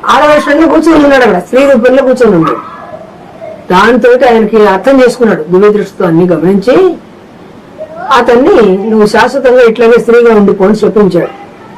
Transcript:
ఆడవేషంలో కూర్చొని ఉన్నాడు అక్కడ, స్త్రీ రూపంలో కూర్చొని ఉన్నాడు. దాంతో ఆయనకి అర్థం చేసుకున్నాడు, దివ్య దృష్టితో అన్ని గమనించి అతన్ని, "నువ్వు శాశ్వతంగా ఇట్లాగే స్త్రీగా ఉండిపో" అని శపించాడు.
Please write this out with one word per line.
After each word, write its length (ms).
ఆడవేషంలో 600
కూర్చొని 360
ఉన్నాడు 200
అక్కడ, 160
స్త్రీ 320
రూపంలో 320
కూర్చొని 320
ఉన్నాడు. 220
దాంతో 400
ఆయనకి 340
అర్థం 340
చేసుకున్నాడు, 420
దివ్య 260
దృష్టితో 360
అన్ని 220
గమనించి 680
అతన్ని, 600
"నువ్వు 160
శాశ్వతంగా 560
ఇట్లాగే 380
స్త్రీగా 360
ఉండిపో" 300
అని 100
శపించాడు. 520